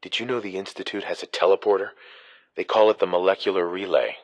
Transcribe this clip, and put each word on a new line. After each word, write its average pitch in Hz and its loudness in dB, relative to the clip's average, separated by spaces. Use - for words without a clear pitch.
Did - -6
you 113 -4
know 123 -4
the 98 -8
Institute 98 -8
has - -6
a 90 -12
teleporter? 98 2
They 92 -4
call 107 4
it 104 2
the 98 2
molecular 92 2
relay. 85 -2